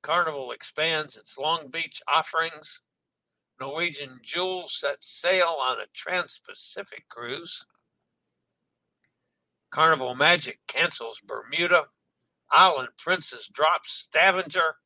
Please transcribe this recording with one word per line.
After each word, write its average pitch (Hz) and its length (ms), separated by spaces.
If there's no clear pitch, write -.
Carnival 151 500
expands 156 640
its - 220
Long 151 320
Beach 165 360
offerings. 160 760
Norwegian 143 640
Jewel 180 460
sets - 400
sail 175 500
on 127 220
a 101 140
trans-Pacific - 1120
cruise. 131 560
Carnival 147 440
Magic 147 520
cancels 120 580
Bermuda. 143 600
Island 147 480
Princess 151 500
drops 156 440
Stavanger. 180 920